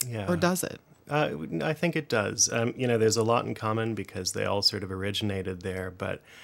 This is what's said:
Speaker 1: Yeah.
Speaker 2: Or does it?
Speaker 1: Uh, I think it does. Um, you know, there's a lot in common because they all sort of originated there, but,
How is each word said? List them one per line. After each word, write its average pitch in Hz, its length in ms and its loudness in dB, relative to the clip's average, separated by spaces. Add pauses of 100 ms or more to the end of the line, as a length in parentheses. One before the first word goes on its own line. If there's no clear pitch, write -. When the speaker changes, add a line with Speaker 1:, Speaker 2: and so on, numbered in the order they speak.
Speaker 1:
Yeah. 113 220 -2
Speaker 2:
Or 175 60 4
does 175 260 2
it? - 160 -6 (300)
Speaker 1:
Uh, 151 220 2 (320)
I 156 100 0
think 160 240 0
it 151 120 -2
does. 104 440 2
Um, 120 240 0
you 127 100 0
know, 120 100 4
there's 110 200 6
a 113 80 4
lot 117 200 4
in 113 100 -4
common 110 400 -2
because 95 380 -6
they 104 120 -2
all 98 180 0
sort 101 220 0
of 95 80 -6
originated 95 680 -2
there, 92 280 -4
but, 95 320 -6 (220)